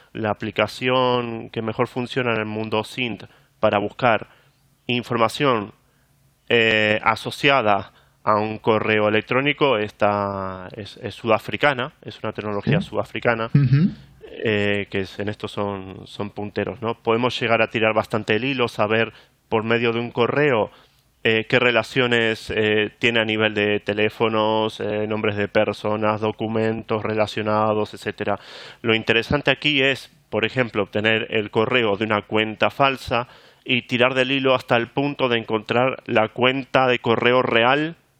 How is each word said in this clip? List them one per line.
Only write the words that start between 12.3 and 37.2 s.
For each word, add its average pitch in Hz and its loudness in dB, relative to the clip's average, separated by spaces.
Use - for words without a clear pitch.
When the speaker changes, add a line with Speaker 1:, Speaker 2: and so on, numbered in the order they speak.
Speaker 1:
tecnología 104 -2
Speaker 2:
Sí. - -8
Speaker 1:
sudafricana, 113 -2
Speaker 2:
Ujú. 143 2
Speaker 1:
eh, 104 0
que 98 -4
es, - -10
en 101 -6
esto 107 -8
son, 98 -8
son 101 -10
punteros, 101 -8
¿no? 117 -4
Podemos 117 0
llegar 113 2
a 110 2
tirar 110 0
bastante 110 -2
el 110 -2
hilo, 131 -2
saber 110 -2
por 110 0
medio 117 0
de 113 -2
un 120 -6
correo, 123 0
eh, 110 2
qué 131 4
relaciones, 120 2
eh, 107 2
tiene 117 2
a 110 2
nivel 107 2
de 104 0
teléfonos, 110 0
eh, 107 -2
nombres 107 -2
de 101 -2
personas, 107 0
documentos 110 -2
relacionados, 107 0
etcétera. 101 -4
Lo 113 2
interesante 113 0
aquí 139 0
es, 135 -2
por 107 0
ejemplo, 110 -2
obtener 110 0
el 104 -2
correo 110 0
de 107 0
una 107 0
cuenta 107 0
falsa 127 0
y 123 0
tirar 127 2
del 131 2
hilo 135 2
hasta 127 0
el 117 0
punto 139 -2
de 120 2
encontrar 113 -2
la 110 2
cuenta 131 0
de 123 2
correo 127 2